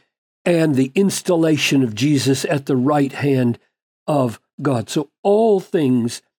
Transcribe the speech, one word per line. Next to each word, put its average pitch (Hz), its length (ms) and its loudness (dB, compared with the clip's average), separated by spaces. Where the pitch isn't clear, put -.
and 160 300 2
the 131 220 0
installation 165 880 0
of 113 100 -2
Jesus 135 520 0
at 147 200 -4
the 147 100 -2
right 139 360 0
hand 127 480 -2
of 131 320 -2
God. 123 260 -2
So - 220 -6
all 208 380 2
things 127 640 -2